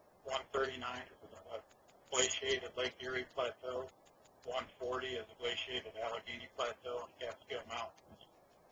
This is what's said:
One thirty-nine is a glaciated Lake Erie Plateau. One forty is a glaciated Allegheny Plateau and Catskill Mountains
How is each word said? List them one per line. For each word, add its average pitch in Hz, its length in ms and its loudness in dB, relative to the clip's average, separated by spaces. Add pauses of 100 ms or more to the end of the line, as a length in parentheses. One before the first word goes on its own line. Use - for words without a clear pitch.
(240)
One 131 180 2 (120)
thirty-nine 127 500 2 (220)
is - 80 -14 (180)
a 110 80 -2 (540)
glaciated 127 640 4
Lake 127 240 0
Erie 127 320 0
Plateau. 127 560 0 (560)
One 123 180 0 (160)
forty 127 380 2
is - 80 -2
a - 160 -18
glaciated 120 580 0
Allegheny 117 560 -2
Plateau 120 540 0
and - 100 -18
Catskill 117 480 -4
Mountains 113 540 -6 (500)